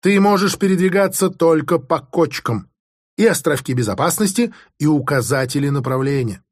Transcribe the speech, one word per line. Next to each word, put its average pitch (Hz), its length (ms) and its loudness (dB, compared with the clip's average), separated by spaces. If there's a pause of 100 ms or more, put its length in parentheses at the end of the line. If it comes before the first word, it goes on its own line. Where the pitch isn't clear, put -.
Ты 196 160 4
можешь 202 380 2
передвигаться 190 720 0
только 165 480 2
по 151 200 -2
кочкам. - 720 -2 (460)
И 202 80 2
островки 156 480 0
безопасности, 156 800 -2 (260)
и 147 60 -4
указатели 139 840 0
направления. 131 800 -4